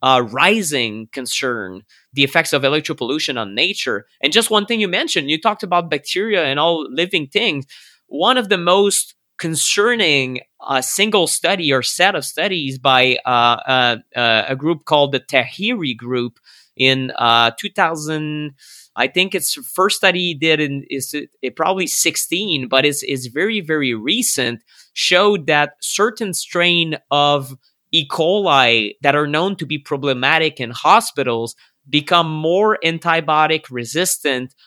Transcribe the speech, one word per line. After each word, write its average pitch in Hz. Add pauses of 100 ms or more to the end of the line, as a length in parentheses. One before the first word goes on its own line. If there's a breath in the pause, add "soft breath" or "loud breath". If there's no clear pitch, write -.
uh, 131
rising 135
concern, 113 (280 soft breath)
the 139
effects 160
of 135
electropollution 139
on 101
nature. 127 (160)
And 147
just 220
one 208
thing 226
you 202
mentioned, 190
you 156
talked 214
about 175
bacteria 185
and 139
all 160
living 160
things. 156 (420 loud breath)
One 208
of 214
the 196
most 190 (240)
concerning, 160 (180)
uh, 131
single 208
study 165
or 131
set 185
of 139
studies 156
by, 127
uh, 120
uh, 123 (180)
uh, 113
a 135
group 147
called 143
the 131
Tahiri 151
Group 120 (380 soft breath)
in, 131
uh, 117
two 202
thousand, 151 (400 loud breath)
I 120
think 185
its -
first -
study 180
he 175
did 156
in, 139
is 135
it, 147 (120)
it 131
probably 180
sixteen, 165
but 135
it's, 143
it's 131
very, 190
very 151
recent, 120 (300 soft breath)
showed 180
that 147
certain 214
strain 170 (120)
of 143 (360)
E. 151
coli 143
that 143
are 147
known 170
to 165
be 151
problematic 143
in 120
hospitals 123 (320 soft breath)
become 156
more 170
antibiotic 156
resistant 127 (120)